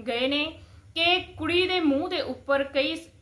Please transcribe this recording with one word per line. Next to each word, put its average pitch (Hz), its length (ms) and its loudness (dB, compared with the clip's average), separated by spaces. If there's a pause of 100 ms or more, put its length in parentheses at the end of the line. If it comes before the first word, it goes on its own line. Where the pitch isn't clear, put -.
ਗਏ 240 220 -2
ਨੇ 294 300 -2 (360)
ਕਿ 339 240 4
ਕੁੜੀ 349 500 0
ਦੇ 370 120 0
ਮੂੰਹ 302 280 2
ਦੇ 359 120 -2
ਉੱਪਰ 277 440 -2
ਕਈ 294 320 0 (260)